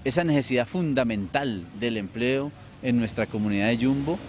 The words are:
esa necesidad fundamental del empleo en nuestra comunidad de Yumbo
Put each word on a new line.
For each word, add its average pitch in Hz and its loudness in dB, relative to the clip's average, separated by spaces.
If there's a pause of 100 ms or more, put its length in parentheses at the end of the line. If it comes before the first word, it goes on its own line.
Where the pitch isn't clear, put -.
esa 135 2
necesidad 131 2
fundamental 123 0 (160)
del 117 0
empleo 123 -2 (300)
en 123 2
nuestra 113 0
comunidad 104 0
de 117 2
Yumbo 139 2 (120)